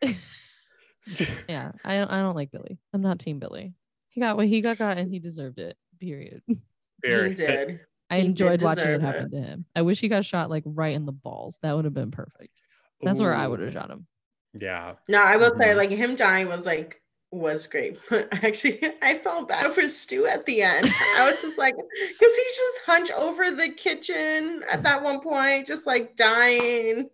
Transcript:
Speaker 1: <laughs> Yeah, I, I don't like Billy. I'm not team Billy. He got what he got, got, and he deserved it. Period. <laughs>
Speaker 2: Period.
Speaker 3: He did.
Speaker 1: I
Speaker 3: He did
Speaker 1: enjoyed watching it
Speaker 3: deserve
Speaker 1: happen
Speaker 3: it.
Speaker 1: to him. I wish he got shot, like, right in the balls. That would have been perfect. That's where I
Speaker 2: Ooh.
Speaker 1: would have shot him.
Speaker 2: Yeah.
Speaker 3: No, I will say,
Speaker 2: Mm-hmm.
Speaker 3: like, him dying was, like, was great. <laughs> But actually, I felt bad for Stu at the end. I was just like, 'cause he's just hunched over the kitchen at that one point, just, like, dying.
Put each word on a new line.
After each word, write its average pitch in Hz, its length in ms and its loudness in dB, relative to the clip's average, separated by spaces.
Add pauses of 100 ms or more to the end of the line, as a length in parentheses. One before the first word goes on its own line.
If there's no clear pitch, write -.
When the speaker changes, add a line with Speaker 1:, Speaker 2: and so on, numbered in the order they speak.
Speaker 1:
<laughs> 240 160 -2 (1300)
Yeah, 147 240 -8 (140)
I, 196 160 -2
I 190 200 -2
don't 190 140 -2
like 143 160 -6
Billy. - 260 -14 (160)
I'm 196 80 -2
not 185 180 0
team 151 200 -8
Billy. 180 340 -14 (360)
He - 100 -10
got 226 160 0
what 208 120 2
he 220 120 4
got, 226 180 0
got, 202 200 0
and 180 120 -4
he 185 100 -8
deserved 160 400 -12
it. 87 180 -12 (240)
Period. 151 400 -12 (320)
<laughs> - 280 -20
Speaker 2:
Period. 117 360 4
Speaker 3:
He 165 80 -2
did. 139 340 -2 (300)
Speaker 1:
I 175 80 0
Speaker 3:
He 190 60 4
did 185 80 4
Speaker 1:
enjoyed 175 300 4
watching 160 300 2
it 147 80 0
Speaker 3:
deserve - 20 0
Speaker 1:
happen 139 260 -4
Speaker 3:
it. - 40 -10
Speaker 1:
to 143 100 -6
him. 143 320 -10
I 165 100 0
wish 180 180 2
he 220 80 0
got 196 160 0
shot, 170 240 -4
like, 156 160 -4
right 156 280 -2
in 151 120 -4
the 143 80 -8
balls. - 480 -14
That 147 160 -2
would 156 80 0
have 147 80 -2
been 117 180 -6
perfect. - 500 -16 (420)
That's 190 180 0
where 180 120 2
I 143 140 -2
Speaker 2:
Ooh. 123 40 -2
Speaker 1:
would 101 100 -6
have 92 100 -6
shot - 180 -10
him. - 180 -18 (460)
Speaker 2:
Yeah. 90 420 -8 (120)
Speaker 3:
No, 202 160 4
I 196 140 6
will 233 200 6
say, 226 120 6
Speaker 2:
Mm-hmm. 208 80 6
Speaker 3:
like, 196 140 2
him 240 260 0
dying 190 320 2
was, 175 160 -8
like, 160 360 -4 (300)
was 156 360 -4
great. 143 360 -6
<laughs> - 60 -20
But 226 180 0 (160)
actually, 220 380 0 (200)
I 277 160 2
felt 339 300 -4
bad - 260 0
for 349 140 2
Stu - 400 -2
at - 180 -2
the - 180 0
end. 180 260 4 (260)
I 254 140 6
was - 120 0
just 320 160 -8
like, 269 180 2
'cause 427 600 4
he's 494 220 0
just 508 280 0
hunched 339 280 4
over 339 380 0
the 294 180 -2
kitchen 311 1000 -4
at - 140 0
that 285 200 4
one 277 180 -2
point, 277 460 0
just, 302 200 -8
like, 240 300 0
dying. 240 960 4